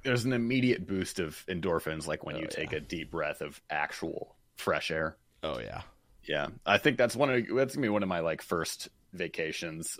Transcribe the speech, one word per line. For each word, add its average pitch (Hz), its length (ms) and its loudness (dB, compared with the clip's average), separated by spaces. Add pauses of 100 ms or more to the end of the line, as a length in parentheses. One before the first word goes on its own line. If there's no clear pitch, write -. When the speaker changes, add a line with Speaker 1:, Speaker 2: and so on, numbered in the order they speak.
Speaker 1:
There's 123 200 2
an 131 80 2
immediate 120 540 4
boost 95 320 -2
of 80 300 -4
endorphins, 80 580 0
like, 78 180 -4
when 78 120 -6
Speaker 2:
Oh, - 20 -4
Speaker 1:
you - 80 -6
take - 240 -4
Speaker 2:
yeah. 78 80 -2
Speaker 1:
a - 20 -6
deep 78 300 -6
breath 78 300 -2
of 73 280 -10
actual - 680 -4 (200)
fresh 80 360 0
air. 80 240 -2 (260)
Speaker 2:
Oh, 73 160 -2
yeah. 50 240 -8 (420)
Speaker 1:
Yeah. 73 220 -2 (180)
I 202 140 8
think 143 180 4
that's 120 200 4
one 135 140 4
of, 123 120 4 (140)
that's 131 180 2
gonna 143 100 0
be 113 40 2
one 104 160 4
of 95 40 0
my, 87 120 2
like, 80 200 0
first - 480 -2 (240)
vacations 82 880 -4